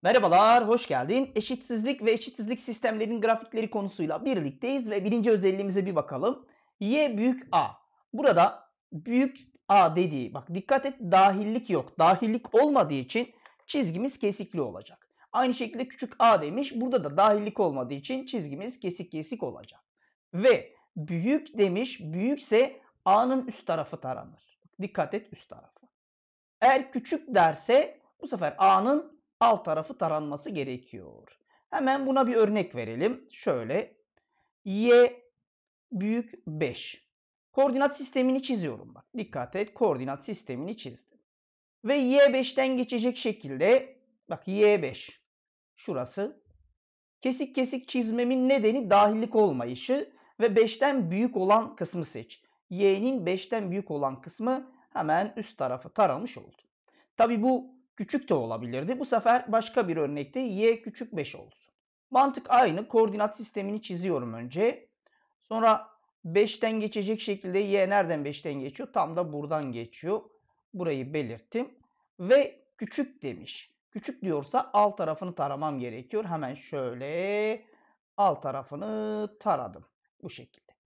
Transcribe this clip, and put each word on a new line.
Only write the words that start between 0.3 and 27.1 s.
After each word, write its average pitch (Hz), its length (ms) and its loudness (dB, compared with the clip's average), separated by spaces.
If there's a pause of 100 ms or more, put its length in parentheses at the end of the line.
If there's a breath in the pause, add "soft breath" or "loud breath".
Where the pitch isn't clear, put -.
hoş 233 180 2
geldin. 185 480 0
Eşitsizlik 240 680 -4
ve 220 80 4
eşitsizlik 233 480 -4
sistemlerinin 220 600 -4
grafikleri 220 500 -2
konusuyla 185 540 -4
birlikteyiz 233 680 -4
ve 196 140 -2
birinci 220 260 0
özelliğimize 196 560 2
bir 190 100 -2
bakalım. 151 500 -4 (340 soft breath)
Y 247 360 0
büyük 247 360 -2
A. 156 160 2 (440)
Burada 202 580 4 (220)
büyük 247 460 -2 (300)
A 180 280 6
dediği, 151 380 -2
bak 139 200 -10
dikkat 262 320 0
et, 269 140 -4
dahillik 202 680 4
yok. 143 280 -2
Dahillik 202 560 2
olmadığı 240 400 4
için 139 400 -4 (320 soft breath)
çizgimiz 240 520 -4
kesikli 202 420 -4
olacak. 104 480 -10 (240 soft breath)
Aynı 254 220 2
şekilde 240 340 -8
küçük - 300 -12
A 220 240 6
demiş, 220 320 -4
burada 240 300 -2
da 143 120 -4
dahillik 208 440 2
olmadığı 139 340 -2
için 262 320 -8
çizgimiz 190 540 -8
kesik 175 320 -8
kesik 156 300 -8
olacak. - 380 -12 (540)
Ve 220 400 4 (220 soft breath)
büyük 175 640 -2
demiş, 202 420 0
büyükse 220 800 0 (240 loud breath)
A'nın 254 420 2
üst - 200 -14
tarafı 160 340 -4
taranır. - 600 -12 (200)
Dikkat 180 340 -4
et, 214 180 -8
üst - 160 -20
tarafı. - 380 -20 (760)
Eğer 262 320 4
küçük - 420 -6